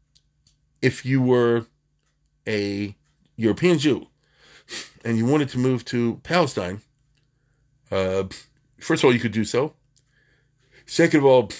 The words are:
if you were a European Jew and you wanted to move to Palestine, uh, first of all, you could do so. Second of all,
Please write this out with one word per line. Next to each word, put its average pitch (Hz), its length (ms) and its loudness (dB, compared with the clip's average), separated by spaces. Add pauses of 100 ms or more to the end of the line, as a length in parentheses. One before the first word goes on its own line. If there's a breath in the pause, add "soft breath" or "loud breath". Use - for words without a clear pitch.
(800)
if 131 240 -2
you 131 180 0
were 120 440 2 (800)
a 101 500 -4 (400)
European 143 420 2
Jew 135 300 0 (960 loud breath)
and 117 120 -2
you 113 100 0
wanted 143 240 2
to 127 80 -6
move 127 280 0
to 120 360 -2
Palestine, 107 580 -2 (1120)
uh, 95 340 -2 (540)
first - 240 -2
of 147 40 6
all, 131 80 6
you 113 60 0
could 110 120 -4
do 110 120 0
so. 151 300 -4 (1120 soft breath)
Second 165 340 2
of 139 40 -2
all, 127 360 4